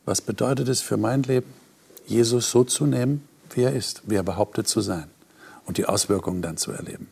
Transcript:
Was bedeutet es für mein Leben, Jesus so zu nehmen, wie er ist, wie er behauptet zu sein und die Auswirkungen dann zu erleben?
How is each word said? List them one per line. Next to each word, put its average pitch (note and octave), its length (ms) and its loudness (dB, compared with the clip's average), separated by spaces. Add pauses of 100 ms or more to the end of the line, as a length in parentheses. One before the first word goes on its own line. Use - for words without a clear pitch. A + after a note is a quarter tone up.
Was G2+ 140 -2
bedeutet B2 480 -2
es B2+ 140 0
für - 160 -2
mein A#2 260 0
Leben, B2+ 300 0 (520)
Jesus A#2 460 2
so B2 140 6
zu - 200 0
nehmen, C3+ 400 2 (260)
wie - 100 0
er C3 120 2
ist, - 320 -6
wie G#2 100 0
er G2 80 0
behauptet G2 440 -2
zu - 140 0
sein F#2 240 -4 (600)
und F#2 120 -6
die - 80 0
Auswirkungen F#2+ 560 0
dann E2 160 -6
zu - 160 -6
erleben? - 380 -12